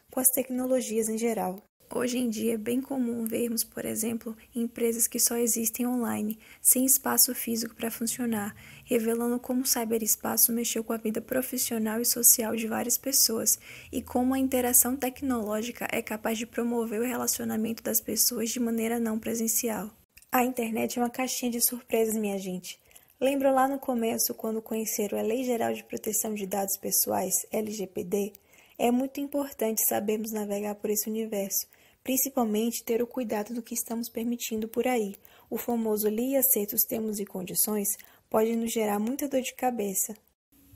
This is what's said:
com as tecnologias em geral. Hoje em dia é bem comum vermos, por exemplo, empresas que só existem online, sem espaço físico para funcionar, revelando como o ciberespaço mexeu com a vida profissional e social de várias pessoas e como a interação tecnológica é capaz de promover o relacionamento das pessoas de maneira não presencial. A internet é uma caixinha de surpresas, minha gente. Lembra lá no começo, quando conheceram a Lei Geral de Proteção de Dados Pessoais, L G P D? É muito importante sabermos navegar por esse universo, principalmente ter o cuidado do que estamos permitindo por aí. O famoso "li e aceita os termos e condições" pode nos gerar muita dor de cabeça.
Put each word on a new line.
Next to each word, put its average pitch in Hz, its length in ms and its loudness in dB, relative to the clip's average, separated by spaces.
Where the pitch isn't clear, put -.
com - 100 -2
as 254 80 4
tecnologias 247 800 0
em 220 100 -2
geral. 196 440 -2
Hoje 247 220 0
em 247 140 0
dia 220 240 0
é 226 40 -2
bem 233 220 0
comum 240 460 -2
vermos, 226 360 0
por - 220 -8
exemplo, 226 500 -2
empresas 233 520 0
que - 120 -4
só 233 180 2
existem 233 500 0
online, 220 520 0
sem 254 260 4
espaço 247 480 4
físico 226 400 -4
para 226 160 -4
funcionar, 226 680 -2
revelando 233 540 2
como 254 220 0
o 262 60 -2
ciberespaço 226 840 2
mexeu 233 300 -2
com 226 120 -4
a 226 40 -4
vida 220 220 -2
profissional 233 800 -2
e 240 60 0
social 226 500 4
de 220 100 -2
várias 220 300 0
pessoas 226 640 2
e 247 120 -2
como 254 300 2
a 269 60 2
interação 247 580 4
tecnológica 240 920 -2
é - 100 0
capaz 220 380 -2
de 226 80 -4
promover 233 540 -2
o 240 60 0
relacionamento 233 760 -2
das 220 180 0
pessoas 226 480 0
de 233 100 -4
maneira 226 400 0
não 226 200 0
presencial. 226 720 -2
A 254 140 6
internet 240 540 0
é 240 40 2
uma 240 80 2
caixinha 247 420 -2
de 233 80 -2
surpresas, 226 540 2
minha 208 240 0
gente. 185 420 -6
Lembra 269 320 4
lá 262 160 6
no 277 100 -2
começo, 233 560 0
quando 220 280 -2
conheceram 220 560 -2
a 208 40 0
Lei 226 220 0
Geral 233 300 0
de 214 100 -8
Proteção 220 500 -2
de 208 120 -4
Dados 196 320 -2
Pessoais, 196 560 0
L 220 180 -2
G 208 160 -4
P - 160 -6
D? 202 300 0
É 240 120 4
muito 269 300 0
importante 277 680 -2
sabermos 214 460 0
navegar 208 420 -2
por 214 160 -4
esse 214 180 0
universo, 220 600 -2
principalmente 233 800 0
ter 226 180 2
o 240 60 2
cuidado 220 480 -4
do 240 80 -6
que 233 120 -10
estamos 233 340 -4
permitindo 226 580 -4
por 233 220 0
aí. 214 260 0
O 240 80 -6
famoso 220 520 0
"li 233 240 0
e 277 40 4
aceita 226 380 2
os 220 80 0
termos 220 380 -2
e 202 40 -4
condições" 202 640 -2
pode 226 280 4
nos 226 160 0
gerar 208 260 2
muita 262 300 -2
dor 269 140 2
de - 120 -6
cabeça. 214 600 -2